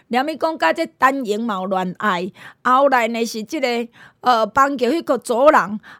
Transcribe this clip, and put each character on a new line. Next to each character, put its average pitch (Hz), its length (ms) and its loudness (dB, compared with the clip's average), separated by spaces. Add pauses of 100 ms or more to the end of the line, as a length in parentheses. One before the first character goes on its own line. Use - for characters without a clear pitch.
连 262 200 -2
伊 320 80 -6
讲 320 220 -4
甲 320 160 0
这 320 120 -4 (140)
陈 269 240 2
英 208 180 -4
嘛 226 120 -4
有 185 120 -6
恋 185 320 -4
爱， 185 320 -2 (320)
后 269 280 4
来 240 180 2
呢 233 160 -4
是 220 180 -8
这 311 160 -8
个 240 300 -2 (320)
呃 226 260 2
邦 277 300 2
桥 240 120 -2
迄 330 160 0
个 277 120 0
组 240 320 2
人， 208 320 2 (200)